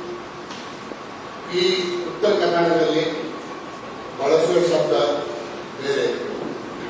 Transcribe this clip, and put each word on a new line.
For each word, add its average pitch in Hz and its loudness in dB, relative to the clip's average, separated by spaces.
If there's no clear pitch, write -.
ಈ 180 4
ಉತ್ತರ 208 4
ಕರ್ನಾಟಕದಲ್ಲಿ 165 4
ಬಳಸುವ 165 6
ಶಬ್ದ 151 4
ಬೇರೆ. - 2